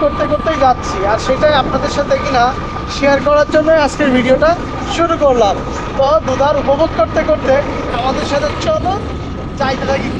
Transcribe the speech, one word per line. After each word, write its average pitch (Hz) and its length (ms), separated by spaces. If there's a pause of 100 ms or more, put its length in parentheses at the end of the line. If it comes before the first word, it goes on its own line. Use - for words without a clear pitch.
করতে 294 280
করতেই 302 340
যাচ্ছি, - 340 (120)
আর 220 160
সেটাই 294 360
আপনাদের 269 340
সাথে 277 180 (100)
কিনা 262 200 (520)
শেয়ার 277 300
করার 294 280
জন্য 311 140 (180)
আজকের 277 300
ভিডিওটা 262 340 (460)
শুরু 330 180 (100)
করলাম। 226 300 (440)
তো 269 80 (200)
দুধার 269 360
উপভোগ 285 360
করতে 320 220 (100)
করতে 262 240 (440)
আমাদের 262 340
সাথে 285 160 (180)
চলো 320 260 (680)
যাইতে 262 300
থাকি 269 180 (120)